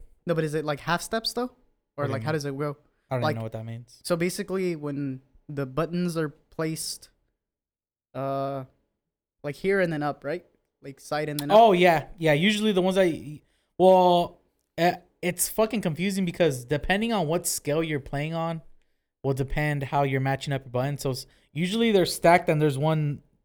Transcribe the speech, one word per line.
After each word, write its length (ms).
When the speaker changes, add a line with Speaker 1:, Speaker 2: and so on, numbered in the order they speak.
Speaker 1:
No, 80
but 100
is 120
it, 100
like, 140
half 240
steps, 300
though? 100
Or, 60
Speaker 2:
What 100
do 40
you 40
Speaker 1:
like, 100
how 80
Speaker 2:
mean? 20
Speaker 1:
does 120
it 120
go? 200
Speaker 2:
I 40
don't 60
Speaker 1:
Like, 140
Speaker 2:
know 80
what 80
that 160
means. 360
Speaker 1:
so 120
basically, 600
when 460
the 160
buttons 520
are 120
placed, 800
uh, 500
like, 120
here 240
and 120
then 120
up, 200
right? 220
Like, 180
side 300
and 100
then 120
up. 60
Speaker 2:
Oh, 160
yeah. 320
Yeah, 160
usually 380
the 100
ones 160
I, 440
well, 640
eh, 180
it's 280
fucking 320
confusing 440
because 400
depending 480
on 140
what 200
scale 360
you're 160
playing 340
on 280
will 100
depend 500
how 200
you're 180
matching 320
up 100
your 80
buttons. 320
So 80
s-, 140
usually 380
they're 140
stacked 440
and 120
there's 160
one, 440